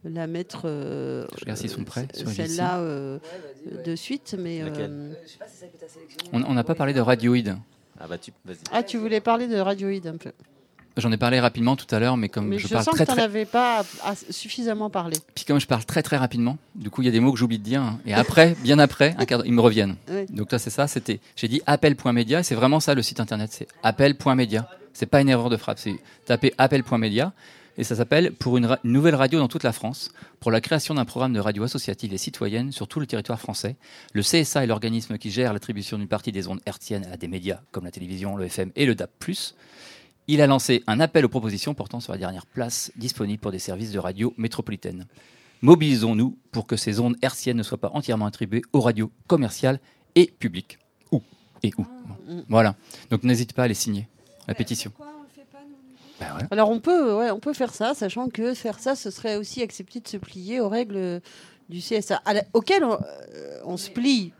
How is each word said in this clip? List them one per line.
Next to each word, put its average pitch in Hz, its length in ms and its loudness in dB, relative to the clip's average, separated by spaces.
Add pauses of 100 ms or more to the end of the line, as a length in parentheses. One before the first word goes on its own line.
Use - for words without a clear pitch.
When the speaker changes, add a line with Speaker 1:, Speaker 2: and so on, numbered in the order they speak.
Speaker 1:
la 165 220 -8
mettre, 170 380 -8
euh, 139 600 -6 (100)
Speaker 2:
Je - 40 -16
regarde - 180 -8
s'ils - 120 -8
sont - 140 -10
prêts 127 300 -8
Speaker 1:
euh, - 40 -14
Speaker 2:
sur 117 100 -8
les 107 60 -6
Speaker 1:
celle-là, 170 420 -4
Speaker 2:
ici. 180 60 -4
Speaker 1:
euh, 139 360 -8 (680)
de 170 120 -6
suite, 254 420 -10
mais, 170 240 -8
Speaker 3:
Laquelle ? 147 280 -8
Speaker 1:
euh, 147 220 -14 (1200)
Speaker 2:
On, 120 120 0
on 135 100 0
n'a 120 100 2
pas 165 100 0
parlé 139 200 0
de 131 60 4
Radioïde. 117 560 4 (440)
Speaker 3:
Ah 78 80 -14
bah 85 100 -8
tu, - 140 -18 (120)
vas-y. 92 120 -16 (160)
Speaker 1:
Ah, 233 100 0
tu 240 140 -8
voulais 220 240 -2
parler 233 280 0
de 226 80 -2
Radioïde 196 500 -2
un 160 100 -10
peu. - 160 -14 (680)
Speaker 2:
J'en 113 120 2
ai 110 60 4
parlé 123 240 6
rapidement 120 340 4
tout - 200 -6
à 110 40 4
l'heure, 123 200 4
mais 107 100 -2
comme 104 200 -2
Speaker 1:
Mais 202 100 -2
Speaker 2:
je 98 100 -6
Speaker 1:
je 214 60 -2
Speaker 2:
parle 220 100 2
Speaker 1:
sens 320 100 2
Speaker 2:
très, 165 100 6
Speaker 1:
que - 60 2
t'en 254 60 4
Speaker 2:
très 240 60 4
Speaker 1:
avais 214 240 0
pas 240 360 2 (220)
as-, 196 260 -6
suffisamment 214 600 -4
parlé. 170 260 -2 (180)
Speaker 2:
Puis - 120 -10
comme 147 120 4
je - 80 0
parle 113 200 0
très, 160 160 0
très 147 160 0
rapidement, 123 400 0 (160)
du 104 160 -8
coup, - 100 -6
il 127 60 2
y - 20 6
a - 40 6
des 113 80 4
mots 135 120 6
que 113 60 -2
j'oublie 113 200 2
de 104 60 -10
dire, 127 160 -2
hein. 113 240 -4
Et 104 80 -4
après, 160 460 8
<laughs> 131 40 -10
bien 147 160 6
après, 143 400 6
un 127 60 2
quart 120 140 0
d'heure, - 80 -2
ils 120 80 2
me 117 80 6
reviennent. 104 340 4 (140)
Speaker 1:
Oui. 95 180 -4
Speaker 2:
Donc 104 240 -6
là, 123 60 0
c'est - 100 -6
ça, 139 200 -2
c'était, 113 320 -4 (140)
j'ai 117 140 -4
dit 127 160 -2
appel 147 320 4
point 123 160 -2
media, 120 280 2
et - 20 -2
c'est 139 120 -2
vraiment 131 240 4
ça 147 160 2
le 127 60 2
site - 200 -4
internet, 107 320 -4
c'est - 160 -14 (140)
appel 139 360 4
point 135 160 2
media. 117 340 0 (240)
C'est - 140 -6
pas 139 160 6
une 139 80 4
erreur 120 180 2
de 117 80 2
frappe, 107 220 -6
c'est 101 160 -6 (320)
taper 120 320 4
appel 135 260 4
point 123 140 0
media. 113 340 0 (460)
Et - 60 -4
ça 113 120 -2
s'appelle 147 380 2
Pour 123 220 0
une 120 100 4
ra-, 127 180 2
une 117 80 2
nouvelle 147 220 6
radio 135 240 4
dans 135 100 4
toute 156 140 -4
la 120 100 0
France, - 400 -8 (280)
pour 117 100 0
la 113 100 4
création 156 340 -2
d'un 131 100 2
programme 127 280 -2
de 107 80 0
radio 101 220 -2
associative 104 500 -6
et 95 60 -6
citoyenne 113 520 -4
sur - 160 -8
tout - 140 -6
le 135 60 -4
territoire 113 340 -6
français. 107 360 -8 (360)
Le 104 100 0
C 165 160 2
S 151 180 2
A 135 80 4
est - 20 0
l'organisme 113 520 -2
qui 107 120 -8
gère 117 220 0
l'attribution 104 460 -6
d'une 101 100 -6
partie 107 240 -2
des 95 160 -6
ondes 95 180 -8
hertziennes 98 460 -8
à 87 40 -12
des 85 120 -10
médias 92 320 -6 (100)
comme 90 140 -8
la 87 60 -10
télévision, 92 460 -8
le 92 120 -6
F - 100 -8
M 92 180 -4
et 143 100 2
le 117 80 4
dab 92 140 -6 (100)
plus. - 360 -8 (720)
Il 147 120 4
a 147 60 8
lancé 131 400 2
un 113 140 0
appel 156 240 4
aux 117 40 2
propositions 101 460 -4
portant 120 260 -8
sur - 120 -10
la 95 60 -6
dernière 131 280 -8
place - 500 -6
disponible 107 440 -6
pour 107 100 -4
des 92 80 -8
services 98 320 -8
de 101 80 -4
radio 95 380 -4
métropolitaine. 101 680 -6 (560)
Mobilisons-nous 123 760 6 (140)
pour 110 160 -4
que 113 100 -2
ces 107 240 -2
ondes 120 220 2
hertziennes - 340 -2
ne 113 60 0
soient 113 160 -6
pas - 160 -4
entièrement 110 320 0
attribuées 107 360 -2 (100)
aux 143 80 6
radios 110 300 2 (160)
commerciales 135 540 2 (340)
et 175 120 10
publiques. - 520 -8 (320)
Où 110 120 0 (400)
et 107 160 0
où. 107 40 -4
Bon. 175 520 -14
Speaker 1:
Mm. 175 140 -10
Speaker 2:
Voilà. 110 260 6 (360)
Donc 104 120 0
n'hésitez 120 320 2
pas 127 100 2
à 120 40 2
les 107 60 0
signer, 104 340 -4 (380)
la - 80 -6
pétition. - 400 -6
Speaker 1:
Pourquoi 294 240 -20
on 294 40 -20
le 277 60 -20
fait 277 220 -20
pas, 277 80 -20 (100)
nous ? 285 80 -20 (420)
Speaker 2:
Ben - 120 -12
voilà. - 200 -8
Speaker 1:
Alors 214 200 4
on 226 100 0
peut, 302 360 2
ouais, 233 140 2
on 208 100 -4
peut 294 120 -6
faire 262 220 -4
ça, 240 200 -2
sachant 233 340 -4
que 233 260 -4
faire 220 240 -8
ça, 269 160 -2
ce 220 160 -8
serait 214 260 -6
aussi 214 260 -8
accepter 220 380 -10
de - 80 -20
se 214 80 -12
plier 196 440 -8
aux 208 80 0
règles 196 520 -4 (480)
du 175 120 -12
C 220 160 -4
S 208 140 -4
A, 185 140 0
à 208 100 0
la, 208 80 2 (120)
auxquelles 320 300 4
on, 226 100 0
euh, 71 720 -12
on 180 120 -6
se 196 140 -10
plie 240 500 0